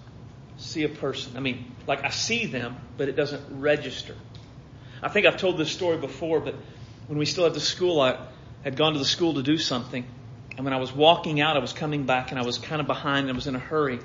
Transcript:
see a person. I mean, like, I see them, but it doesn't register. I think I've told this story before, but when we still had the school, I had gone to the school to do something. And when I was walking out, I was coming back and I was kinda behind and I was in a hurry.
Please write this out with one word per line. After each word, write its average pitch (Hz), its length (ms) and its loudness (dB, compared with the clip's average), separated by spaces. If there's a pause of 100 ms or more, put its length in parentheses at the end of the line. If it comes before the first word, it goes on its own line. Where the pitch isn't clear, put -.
(580)
see - 260 -4
a 147 60 2
person. 131 480 -6
I - 20 -6
mean, 127 340 -4 (140)
like, 143 160 0
I 135 60 -2
see 226 360 0
them, 123 300 -4 (220)
but 143 100 0
it 135 80 -2
doesn't 139 460 -2
register. 139 540 0 (840)
I - 60 -2
think 202 180 4
I've 156 120 6
told 180 200 2
this 151 140 2
story 170 260 0
before, 160 440 0
but 123 140 -6 (520)
when 151 100 -4
we 151 80 2
still 170 200 4
had - 80 4
the 143 80 -2
school, 175 400 2
I 127 160 6 (460)
had 131 120 -4
gone 151 180 4
to 147 60 0
the 135 60 0
school 165 300 2
to 139 60 2
do 147 160 4
something. 127 480 -4 (520)
And 135 80 -4
when 135 80 0
I 131 40 0
was 123 160 -2
walking 156 460 6
out, 151 160 4
I 139 40 4
was 120 120 -2
coming 147 340 -2
back 127 260 2
and 135 80 -2
I 123 40 0
was 123 140 -2
kinda 151 260 -4
behind 139 460 0
and - 0 -
I 127 60 -2
was 123 120 -4
in 131 80 -2
a 127 40 -4
hurry. 135 460 0